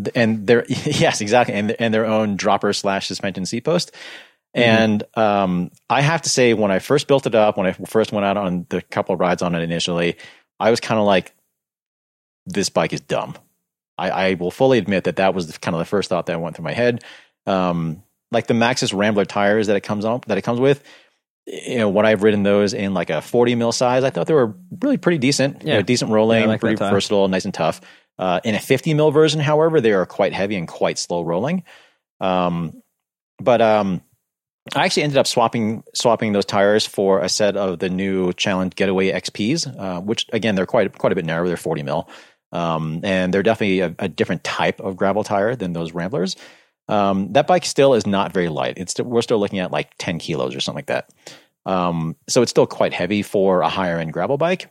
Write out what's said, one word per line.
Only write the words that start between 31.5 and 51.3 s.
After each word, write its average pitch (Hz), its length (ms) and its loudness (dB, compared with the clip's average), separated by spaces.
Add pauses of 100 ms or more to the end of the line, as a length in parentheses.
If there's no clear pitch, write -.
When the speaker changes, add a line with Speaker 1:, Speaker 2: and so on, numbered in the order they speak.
Speaker 1:
Um, 87 600 -2 (560)
but, 113 220 4
um, 104 400 2 (760)
I 147 80 2
actually 180 200 0
ended 143 140 0
up 120 80 4
swapping, 113 560 0 (120)
swapping 113 380 2
those 101 120 2
tires 104 420 2
for 98 340 2
a 92 80 -2
set 101 280 0
of 95 240 -2
the 95 80 -2
new 92 460 -2
Challenge 92 420 -2
Getaway 95 340 0
X 87 200 -4
Ps, 151 360 -2
uh, 95 340 -8
which, 104 320 -4
again, 110 220 0
they're 92 120 0
quite, 104 320 0
quite 123 140 2
a 87 40 -2
bit 92 80 -2
narrower. 82 240 -2
They're 85 80 -2
forty 80 260 -4
mil. 73 260 -4 (440)
Um, 80 520 -4
and 92 280 0
they're 98 120 2
definitely 104 360 2
a, 85 180 -2
a 101 100 -4
different - 360 -4
type - 360 -2
of 95 160 -6
gravel 98 280 0
tire 107 320 0
than 92 160 -6
those 82 200 -6
Ramblers. 120 440 -4 (520)
Um, 98 460 0
that 143 120 4
bike 180 180 2
still 139 300 4
is 107 140 2
not 98 240 0
very 87 160 0
light. 65 280 -4
It's 87 160 -8
st-, 117 160 -4
we're 120 140 2
still 113 160 0
looking 101 220 -2
at, 87 100 -4
like, 76 280 -4
ten 85 200 -6
kilos 65 380 -4
or 67 40 -6
something - 180 -6
like - 80 -12
that. - 220 -4 (560)